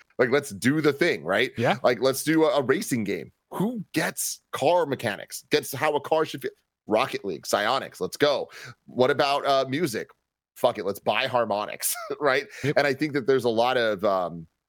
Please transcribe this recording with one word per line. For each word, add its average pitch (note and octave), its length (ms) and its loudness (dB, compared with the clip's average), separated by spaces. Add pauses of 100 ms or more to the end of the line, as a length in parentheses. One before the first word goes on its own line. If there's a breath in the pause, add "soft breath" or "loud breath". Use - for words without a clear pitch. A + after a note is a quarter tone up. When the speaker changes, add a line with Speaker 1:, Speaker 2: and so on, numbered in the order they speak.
(180)
Speaker 1:
Like, B2+ 120 4
let's C#3 200 0
do B2+ 300 0
the D3 120 4
thing, C#3+ 300 0
right? G2 340 0
Speaker 2:
Yeah. C#3+ 280 2
Speaker 1:
Like, B2 160 2
let's B2+ 240 0
do D#3+ 180 4
a, C#3+ 160 4
a C#3+ 40 2
racing C3 420 0
game. F#2 260 -6 (220)
Who A3 400 -4
gets - 480 -4 (100)
car E3 340 2
mechanics? B2 640 -6
Gets D3 220 0
how D3 220 0
a C#3+ 60 0
car D#3+ 240 0
should D3+ 180 -8
feel? - 80 -6 (380)
Rocket A2 360 0
League, F#2 180 -6
Psyonix, G#2+ 580 -2
let's F2+ 160 -4
go. C3+ 320 0 (380 loud breath)
What B2+ 260 2
about, C#3 340 0
uh, C3+ 220 2
music? C3 400 -4 (480)
Fuck A#2+ 220 2
it, F#2+ 60 -8
let's G2 140 -4
buy A#2 300 0
Harmonix, G#2+ 640 -2 (120)
<laughs> - 140 -10
right? C#3 260 2 (180 loud breath)
Speaker 2:
Yep. C#3+ 120 0
Speaker 1:
And C#3+ 80 4
I C#3 100 2
think D3+ 180 -4
that C3+ 160 -2
there's C3 160 4
a B2 40 2
lot A#2+ 280 2
of, A2 280 0
um, F2 420 -2 (220)